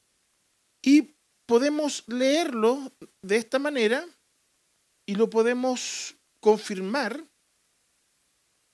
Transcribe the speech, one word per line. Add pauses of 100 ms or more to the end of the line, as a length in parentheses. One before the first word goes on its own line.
(840)
Y (320)
podemos
leerlo (300)
de
esta
manera, (1000)
y
lo
podemos (240)
confirmar, (1500)